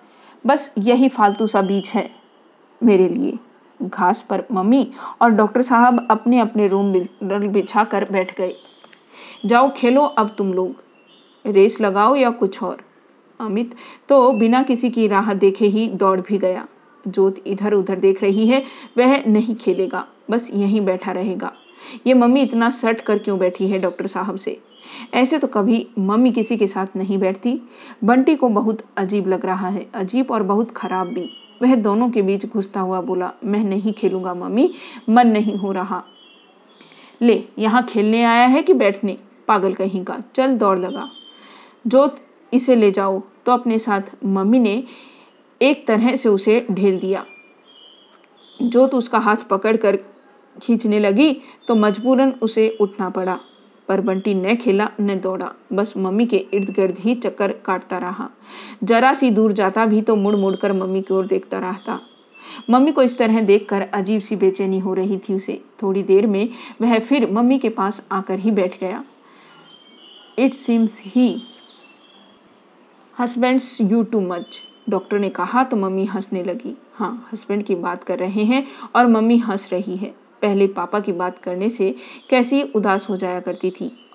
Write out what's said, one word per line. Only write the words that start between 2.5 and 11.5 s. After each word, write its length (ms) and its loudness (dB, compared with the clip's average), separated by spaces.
मेरे 240 6
लिए। 300 -4
घास 400 -2
पर 300 -6
मम्मी 400 2
और 80 6
डॉक्टर 320 2
साहब 480 2
अपने 280 2
अपने 300 2
रूम 240 0
बिल-, 560 -2
बिछा 360 0
कर 280 -4
बैठ 260 -2
गए। 160 -6
"जाओ 300 4
खेलो 260 4
अब 360 -2
तुम 140 -2
लोग, 220 -4
रेस 340 4